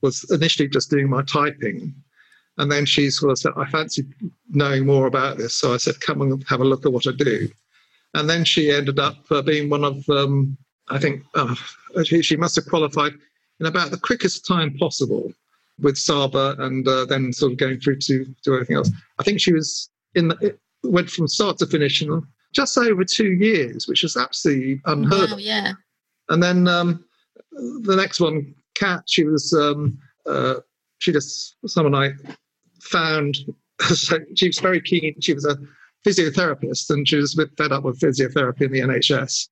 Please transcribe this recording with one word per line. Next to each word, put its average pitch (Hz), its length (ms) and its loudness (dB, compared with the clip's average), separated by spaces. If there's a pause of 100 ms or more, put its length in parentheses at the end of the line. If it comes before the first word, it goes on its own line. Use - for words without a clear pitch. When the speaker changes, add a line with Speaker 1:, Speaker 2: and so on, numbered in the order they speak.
Speaker 1:
was 131 300 -2
initially 156 400 0
just 139 200 -2
doing 139 200 2
my 131 120 0
typing. 139 720 -2 (640)
And 143 160 0
then 143 140 2
she 143 240 2
sort 139 220 2
of 127 60 0
said, - 180 -2
"I 147 120 -4
fancy 156 360 -4 (460)
knowing 143 360 2
more 139 200 6
about 131 320 0
this." 117 160 -4
So 127 200 0
I - 20 0
said, - 240 -2
"Come 143 220 -2
and 135 260 0
have 127 120 0
a 131 40 2
look 135 220 2
at 135 60 4
what 123 140 0
I 127 60 -2
do." 120 360 0 (680)
And 151 140 0
then 165 160 2
she 156 260 2
ended 143 280 0
up, 143 180 0 (140)
uh, 147 120 2
being 151 280 0
one 147 140 0
of, 139 260 -4
um, 139 460 2 (320)
I 139 100 -2
think, 139 240 -2 (120)
uh, 123 200 0 (500)
she, 165 180 2
she 156 140 0
must 165 200 0
have 147 100 -2
qualified 147 460 0 (480)
in 160 60 -2
about 165 240 0
the 180 80 -6
quickest - 480 -2
time 160 320 0
possible 117 540 -2 (480)
with 135 160 2
saba 139 600 0
and, 131 280 -2
uh, 131 200 2
then 135 260 0
sort 135 200 0
of 131 60 -8
going 131 220 -2
through 135 200 2
to, 131 260 0 (180)
to 139 80 2
everything 135 240 0
else. 143 140 2 (280)
I - 40 -4
think 208 180 0
she 180 140 4
was - 340 -4 (260)
in 170 140 2
the, 160 140 0
it - 180 -2 (240)
went 180 240 2
from 165 180 -2
start 196 320 0
to 156 80 0
finish 147 360 0
in 156 200 -4 (300)
just - 240 0
over 226 260 2
two 196 300 0
years, 185 560 0
which - 160 0
is 160 100 -2
absolutely 135 720 0
unheard 165 460 2
Speaker 2:
Wow, 208 60 -8
Speaker 1:
of. 196 40 -12
Speaker 2:
yeah. 208 320 -4 (560)
Speaker 1:
And 160 140 2
then, 180 260 4
um, 175 340 0 (500)
the 240 440 -2
next 190 240 0
one, 156 340 0 (200)
Kat, 185 340 -2
she 170 160 2
was, 151 300 0
um, 147 440 0 (280)
uh, 131 300 -2 (420)
she - 140 0
just, - 440 -4 (100)
someone 151 280 2
I 139 180 0 (680)
found, 156 540 0 (280)
<laughs> - 160 -16
so - 380 0 (180)
she 185 120 2
was 156 100 -2
very 185 220 0
keen. 156 400 -2
She 160 140 0
was 139 120 -6
a 147 100 0 (500)
physiotherapist, 165 840 0
and 143 180 0
she 156 80 2
was 143 180 0
a 151 100 0
bit 151 120 -8
fed 151 160 0
up 139 120 -2
with 131 160 -4
physiotherapy 131 640 0
in 135 100 0
the 131 80 0
N 127 100 0
H 123 200 0
S. 131 420 -2